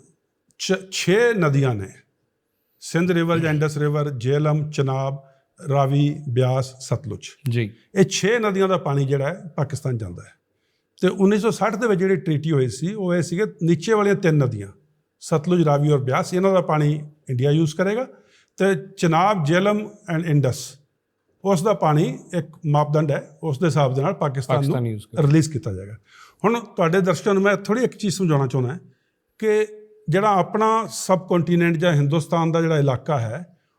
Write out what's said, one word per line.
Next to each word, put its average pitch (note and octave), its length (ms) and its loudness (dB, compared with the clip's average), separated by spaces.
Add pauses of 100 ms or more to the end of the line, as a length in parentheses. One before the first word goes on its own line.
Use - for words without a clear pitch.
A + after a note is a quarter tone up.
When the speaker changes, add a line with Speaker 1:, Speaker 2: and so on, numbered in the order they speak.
(600)
Speaker 1:
ਛ-, F#3+ 320 -4
ਛੇ A#3 420 2
ਨਦੀਆਂ C#3 420 2
ਨੇ, G2 120 -8 (920)
ਸਿੰਧ F3 320 -2
ਰਿਵਰ E3+ 280 2
ਜਾਂ D#3+ 140 0
ਇੰਡਸ D3 240 0
ਰਿਵਰ, D3 320 0
ਜੇਹਲਮ, D3 600 0
ਚਨਾਬ, C3+ 520 -2 (460)
ਰਾਵੀ, C#3+ 600 2
ਬਿਆਸ, B2+ 500 0
ਸਤਲੁਜ। - 480 -8 (220)
Speaker 2:
ਜੀ। A2+ 240 -2 (220)
Speaker 1:
ਇਹ F#3+ 80 6
ਛੇ G3 360 0
ਨਦੀਆਂ G3 280 0
ਦਾ F#3 100 2
ਪਾਣੀ C#3+ 280 -2
ਜਿਹੜਾ C#3 240 -2
ਹੈ, F#3+ 280 -12
ਪਾਕਿਸਤਾਨ C3 400 -4
ਜਾਂਦਾ F2 260 -10
ਹੈ। - 100 -20 (680)
ਤੇ F#3 60 0
ਉੱਨੀ G3 320 2
ਸੌ G#3+ 120 0
ਸੱਠ G#3 240 -2
ਦੇ A#3 120 -2
ਵਿੱਚ G3 120 0
ਜਿਹੜੀ F#3+ 160 0
ਟ੍ਰੀਟੀ D#3 360 -4
ਹੋਈ C3 160 2
ਸੀ, D#3+ 260 -6
ਉਹ F#3 220 -2
ਇਹ F3 60 0
ਸੀਗੇ F3 220 -4 (200)
ਨੀਚੇ F3 300 0
ਵਾਲੀਆਂ G3+ 220 4
ਤਿੰਨ E3+ 220 2
ਨਦੀਆਂ, A2 300 -2 (520)
ਸਤਲੁਜ, E3+ 440 0
ਰਾਵੀ D3 280 4
ਔਰ C#3+ 80 4
ਬਿਆਸ, C#3+ 340 -2
ਇਹਨਾਂ F#3+ 200 2
ਦਾ F#3 80 4
ਪਾਣੀ D3+ 480 0 (200)
ਇੰਡੀਆ C3+ 220 0
ਯੂਜ਼ D#3+ 240 2
ਕਰੇਗਾ। G#3+ 320 -2 (500)
ਤੇ F#3+ 300 0 (100)
ਚਨਾਬ, F3+ 460 2
ਜੇਹਲਮ G3+ 460 0 (260)
and E3 100 -4
ਇੰਡਸ, C#3+ 540 0 (640)
ਉਸ F#3 180 2
ਦਾ G#3+ 100 2
ਪਾਣੀ F3 460 2 (140)
ਇੱਕ F3 140 -4 (180)
ਮਾਪਦੰਡ D3 460 2
ਹੈ, - 320 -6
ਉਸ D3+ 160 -4
ਦੇ F#3 60 0
ਹਿਸਾਬ C#3 280 2
ਦੇ C3+ 80 -2
ਨਾਲ D3 120 0
ਪਾਕਿਸਤਾਨ C3+ 420 -2
ਨੂੰ C#3 80 0
Speaker 2:
ਪਾਕਿਸਤਾਨ B2+ 240 -2
ਯੂਜ਼ A2 180 -8
ਕਰੇਗਾ। D3+ 220 0
Speaker 1:
ਰਿਲੀਜ਼ D3+ 220 4
ਕੀਤਾ A2 240 -6
ਜਾਏਗਾ। G2+ 200 -12 (520)
ਹੁਣ A#3 140 2
ਤੁਹਾਡੇ F#3+ 420 0
ਦਰਸ਼ਕਾਂ F3+ 320 0
ਨੂੰ F#3+ 100 2
ਮੈਂ G3+ 120 4
ਥੋੜ੍ਹੀ G#3 280 -2
ਇੱਕ - 140 -4
ਚੀਜ਼ G3+ 180 -4
ਸਮਝਾਉਣਾ D3+ 320 2
ਚਾਹੁੰਦਾ B2+ 300 -2 (600)
ਕਿ G#3+ 280 0 (420)
ਜਿਹੜਾ G3 240 2
ਆਪਣਾ A3 580 0
ਸਬਕੌਂਟੀਨੈਂਟ F3 880 0
ਜਾਂ E3+ 160 2
ਹਿੰਦੁਸਤਾਨ D#3+ 580 0
ਦਾ E3 100 0
ਜਿਹੜਾ D#3+ 180 2
ਇਲਾਕਾ C#3 400 0
ਹੈ, A#2 380 -8 (220)